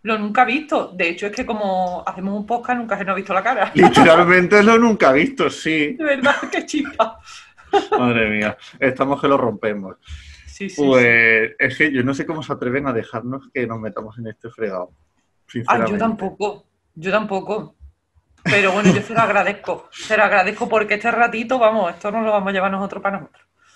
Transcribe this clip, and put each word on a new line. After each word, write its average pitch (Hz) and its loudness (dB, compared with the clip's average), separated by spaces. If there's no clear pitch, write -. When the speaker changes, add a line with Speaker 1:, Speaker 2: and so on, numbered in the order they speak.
Speaker 1:
lo 220 -2
nunca 208 2
visto. 247 -4
De 175 -2
hecho, 185 -6
es 208 -8
que 254 -6
como 185 -4
hacemos 190 -6
un 208 -6
podcast, 240 -4
nunca 202 -6
se 196 -8
nos 190 -4
ha 185 -2
visto 196 -6
la 185 0
cara. 226 -2
<laughs> - -8
Speaker 2:
Literalmente 175 6
es 202 6
lo 226 6
nunca 214 4
visto, 143 0
sí. 156 -2
Speaker 1:
De 311 -8
verdad, 277 0
qué - -6
chispa. - -4
Speaker 2:
Madre 113 2
mía, 107 -2
estamos 135 0
que 147 0
lo 139 4
rompemos. 104 -4
Speaker 1:
Sí, 196 -12
sí, 147 -6
Speaker 2:
Pues, 117 4
Speaker 1:
sí. - -18
Speaker 2:
es 127 -2
que 151 0
yo 127 -2
no 135 -2
sé 139 -6
cómo 156 -8
se 147 -8
atreven 127 -4
a 127 -4
dejarnos 123 -8
que 127 -4
nos 113 -8
metamos 107 -12
en 113 -12
este - -16
fregado, 95 -8
Speaker 1:
Ah, - -20
yo - -20
Speaker 2:
sinceramente. 127 -2
Speaker 1:
tampoco, 202 -6
yo 175 -6
tampoco. 196 -4
Pero 196 2
bueno, 190 4
yo 202 0
se 226 -12
lo 226 2
agradezco, 196 -2
se - -4
lo 208 4
agradezco 202 0
porque 208 0
este 220 -2
ratito, 233 0
vamos, 214 2
esto 208 -8
no 226 -4
lo 220 0
vamos 196 0
a 196 -4
llevar 190 0
nosotros 196 -8
para 196 -4
nosotros. - -20